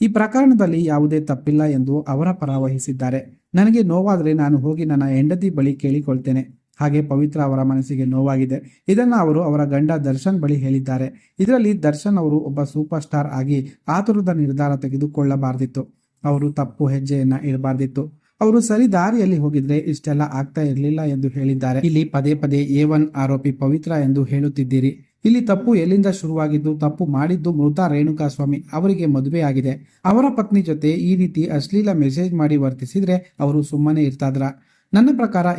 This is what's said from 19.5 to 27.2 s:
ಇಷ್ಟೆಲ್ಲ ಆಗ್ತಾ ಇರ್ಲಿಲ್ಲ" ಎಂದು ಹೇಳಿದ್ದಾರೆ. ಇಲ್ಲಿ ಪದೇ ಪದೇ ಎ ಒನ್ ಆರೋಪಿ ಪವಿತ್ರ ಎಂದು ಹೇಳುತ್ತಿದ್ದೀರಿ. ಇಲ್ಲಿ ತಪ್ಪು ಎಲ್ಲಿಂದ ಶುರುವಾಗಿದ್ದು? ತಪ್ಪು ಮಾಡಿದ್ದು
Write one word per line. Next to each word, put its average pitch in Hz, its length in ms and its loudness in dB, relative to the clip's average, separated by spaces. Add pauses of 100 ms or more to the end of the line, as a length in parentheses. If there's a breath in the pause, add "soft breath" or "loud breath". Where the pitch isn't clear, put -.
ಇಷ್ಟೆಲ್ಲ 151 440 -2
ಆಗ್ತಾ 143 400 -4
ಇರ್ಲಿಲ್ಲ" 147 400 -2
ಎಂದು 139 260 -2
ಹೇಳಿದ್ದಾರೆ. 131 520 -2
ಇಲ್ಲಿ 160 260 0
ಪದೇ 147 300 0
ಪದೇ 147 220 -2
ಎ 143 260 0
ಒನ್ 151 320 2
ಆರೋಪಿ 135 360 -2
ಪವಿತ್ರ 147 400 -2
ಎಂದು 139 320 0
ಹೇಳುತ್ತಿದ್ದೀರಿ. 135 760 0 (260 soft breath)
ಇಲ್ಲಿ 233 160 4
ತಪ್ಪು 233 340 2
ಎಲ್ಲಿಂದ 190 300 4
ಶುರುವಾಗಿದ್ದು? 156 720 0
ತಪ್ಪು 151 280 0
ಮಾಡಿದ್ದು 156 460 0